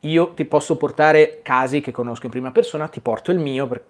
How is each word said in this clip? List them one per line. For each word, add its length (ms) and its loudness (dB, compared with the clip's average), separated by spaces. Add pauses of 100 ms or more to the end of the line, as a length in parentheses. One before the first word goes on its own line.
Io 320 0
ti 140 -4
posso 320 0
portare 640 4
casi 400 0
che 100 -8
conosco 320 -8
in 80 -10
prima 200 -8
persona, 360 0
ti 120 -12
porto 300 -4
il 80 2
mio, 280 -2
per-, 240 -8